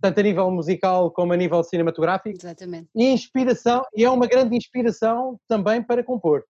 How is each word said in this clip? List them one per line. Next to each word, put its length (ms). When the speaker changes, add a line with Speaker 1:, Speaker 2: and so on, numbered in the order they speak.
Speaker 1:
tanto 200
a 20
nível 300
musical 580
como 220
a 40
nível 280
cinematográfico. 760
Speaker 2:
Exatamente. 540
Speaker 1:
E 180
inspiração, 720
e 100
é 60
uma 180
grande 280
inspiração 800
também 340
para 220
compor. 460